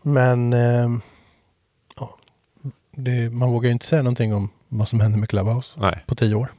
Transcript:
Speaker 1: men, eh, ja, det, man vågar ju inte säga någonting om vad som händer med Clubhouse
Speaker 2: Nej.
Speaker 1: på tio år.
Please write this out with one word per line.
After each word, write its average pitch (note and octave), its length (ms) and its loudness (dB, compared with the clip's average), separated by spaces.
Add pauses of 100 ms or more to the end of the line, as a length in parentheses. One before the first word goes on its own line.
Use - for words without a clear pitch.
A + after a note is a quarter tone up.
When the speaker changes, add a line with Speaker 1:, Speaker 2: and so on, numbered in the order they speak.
Speaker 1:
men, B2+ 480 2
eh, A#2+ 360 2 (1080)
ja, - 200 -14 (760)
det, B2 400 -4
man B2 200 0
vågar A#2+ 180 0
ju A#2+ 40 2
inte A#2 140 -2
säga D#3 160 2
någonting A#2+ 320 0
om G2 160 -2 (180)
vad A2 200 -2
som A#2 120 2
händer G#2+ 180 2
med G#2+ 100 -2
Clubhouse A#2 520 -2
Speaker 2:
Nej. G2+ 260 0
Speaker 1:
på - 80 -2
tio A2 200 0
år. A#2+ 240 -4